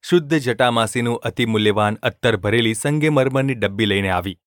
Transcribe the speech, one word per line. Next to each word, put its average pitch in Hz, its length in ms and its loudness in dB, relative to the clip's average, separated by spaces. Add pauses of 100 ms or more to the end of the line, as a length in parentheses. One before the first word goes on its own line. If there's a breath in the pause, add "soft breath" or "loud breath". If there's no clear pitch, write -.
શુદ્ધ 160 360 2
જટામાસીનું 120 800 0
અતિ 120 260 -4
મૂલ્યવાન 107 500 2
અત્તર 113 420 -2
ભરેલી 110 360 0
સંગેમરમરની 135 800 0
ડબ્બી 104 320 -2
લઈને 98 240 0
આવી 92 380 -4